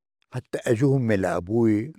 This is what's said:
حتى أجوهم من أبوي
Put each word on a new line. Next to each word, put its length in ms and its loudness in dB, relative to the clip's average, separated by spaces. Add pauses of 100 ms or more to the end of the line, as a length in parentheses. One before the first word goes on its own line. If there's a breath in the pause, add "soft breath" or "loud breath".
(340)
حتى 240 -10
أجوهم 440 0
من 220 0
أبوي 760 0